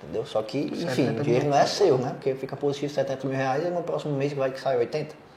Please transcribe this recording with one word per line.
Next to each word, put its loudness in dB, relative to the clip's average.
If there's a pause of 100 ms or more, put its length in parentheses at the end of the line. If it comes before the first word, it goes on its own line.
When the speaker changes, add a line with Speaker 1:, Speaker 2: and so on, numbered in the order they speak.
Speaker 1:
Entendeu? -4
Só 0
que, -4
enfim, -4
o -2
Speaker 2:
Setenta 2
mil. -2
Speaker 1:
dinheiro 2
não 4
é 6
seu, 4
né? 0
Porque -2
fica -8
positivo 0
setenta -2
mil -2
reais 0
e 0
no -2
próximo -2
mês 0
vai 0
que -10
sai 2
oitenta. -2 (220)